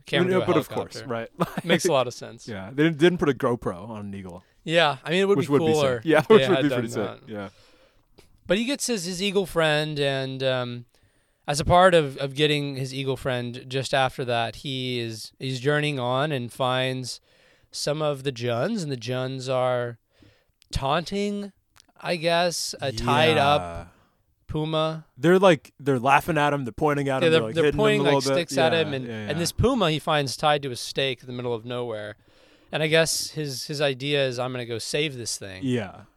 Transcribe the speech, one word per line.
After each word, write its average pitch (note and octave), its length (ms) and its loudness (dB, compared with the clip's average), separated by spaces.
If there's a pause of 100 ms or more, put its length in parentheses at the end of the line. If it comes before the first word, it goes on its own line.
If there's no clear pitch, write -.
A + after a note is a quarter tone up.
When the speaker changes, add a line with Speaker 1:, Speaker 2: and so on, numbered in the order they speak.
Speaker 1:
camera D3 220 0
Speaker 2:
I - 20 0
mean, F#3 100 2
Speaker 1:
to G3+ 40 0
a - 40 -2
Speaker 2:
but F3+ 100 2
of C#3 120 0
course, - 320 -8
Speaker 1:
helicopter. A#2 260 -6 (120)
Speaker 2:
right? - 260 -4
<laughs> - 0 -
Speaker 1:
Makes E3+ 200 2
a F3 60 2
lot C3 140 2
of A#2 80 -8
sense. A2+ 340 -16
Speaker 2:
Yeah, G2 240 -10
they C#3 120 2
didn't, D#3+ 160 2
didn't F3 180 4
put E3 120 0
a C#3 40 2
GoPro A#2 560 -4
on G#2 160 -10
an - 80 -12
eagle. F#2 300 -14 (200)
Speaker 1:
Yeah, D#3 400 2
I C#3 60 -8
mean, F3+ 120 2
it G3 60 2
would G3 120 4
Speaker 2:
Which B2 80 0
Speaker 1:
be C#3+ 60 2
Speaker 2:
would C#3 80 6
be E3 60 2
sick. D#3 60 4
Speaker 1:
cooler C3 320 2
Speaker 2:
Yeah, D3+ 140 6
Speaker 1:
if D3 80 4
they A3 80 10
Speaker 2:
which C3+ 140 6
would F3+ 80 4
Speaker 1:
had C3+ 60 2
Speaker 2:
be C#3+ 60 2
Speaker 1:
done B2 100 0
Speaker 2:
pretty A#2 140 -4
sick. A2+ 100 -2
Speaker 1:
that. A2+ 240 -8
Speaker 2:
Yeah. G#2 220 -10 (960)
Speaker 1:
But F3+ 100 2
he A#3 80 -2
gets C#4 220 -4
his, G3+ 180 -4
his F3+ 160 -8
eagle G3 240 0
friend, D3+ 540 0
and, C3+ 420 -2
um, B2 440 -2 (600)
as D3 120 -2
a E3 60 -4
part F3+ 280 8
of, C#3+ 240 4
of C#3 160 -6
getting C#3+ 440 0
his C3 160 -6
eagle C3+ 240 -2
friend, B2 500 -4
just C3 260 -4
after C3 320 0
that, A#2 320 -2
he B2+ 420 -4
is, A2+ 400 -8
he's C3 200 -6
journeying D3 400 0
on C3 320 0
and A#2+ 200 -4
finds B2+ 680 -2 (500)
some D3+ 300 -4
of C#3+ 220 -2
the C#3 80 -2
Juns, A#2+ 520 -2
and D3 80 -6
the C3 60 -6
Juns B2+ 520 -6
are B2 480 -2 (760)
taunting, G3+ 800 -2 (500)
I F3 140 -4
guess, E3+ 640 0
a C#3 100 -2
tied C#3+ 460 2
up C#3+ 240 4
Speaker 2:
Yeah. E2+ 240 -10 (640)
Speaker 1:
puma. D#3 580 -4 (120)
Speaker 2:
They're, E3+ 220 6
like, F#3 400 6
they're C3+ 200 0
laughing C#3+ 380 4
at D3 160 2
him, C#3 120 -2
they're A2+ 60 -6
pointing C#3+ 380 0
at C3 120 -2
Speaker 1:
Yeah, E3+ 60 4
Speaker 2:
him, D#3+ 40 4
Speaker 1:
they're, - 0 -
Speaker 2:
they're, D#3+ 160 4
like, A2+ 80 -8
Speaker 1:
they're D#3+ 100 2
Speaker 2:
hitting D3 100 4
him D3 40 0
a G#3+ 40 4
Speaker 1:
pointing, G#3+ 200 4
Speaker 2:
little C#3 160 4
Speaker 1:
like, C3 80 -2
Speaker 2:
bit. C#3 60 2
Speaker 1:
sticks C3+ 240 -2
at E3 160 4
Speaker 2:
Yeah, E3 80 2
Speaker 1:
him, D3+ 120 -4
and, C3 140 -6
Speaker 2:
yeah, A#2 60 -8
Speaker 1:
and A2 180 -8
Speaker 2:
yeah. - 60 -4
Speaker 1:
this E3+ 140 -2
puma G#3 400 2
he D3+ 80 -2
finds D3 380 0
tied D3+ 260 2
to C3+ 80 -8
a A#2 40 -10
stake C3+ 460 -4
in B2+ 60 -20
the B2 60 -10
middle B2 200 -4
of A2+ 120 -8
nowhere. A#2 500 -8 (560)
And D#3 120 -2
I D#3+ 40 0
guess D#3+ 420 2
his, C#3+ 380 -8
his D3 120 -8
idea C#3 480 0
is, B2 120 -6
"I'm B2+ 120 -4
gonna B2 140 -8
go A2+ 120 -6
save D3+ 380 -4
this A2+ 220 -8
thing." F#2+ 260 -14
Speaker 2:
Yeah, A2 380 -4 (140)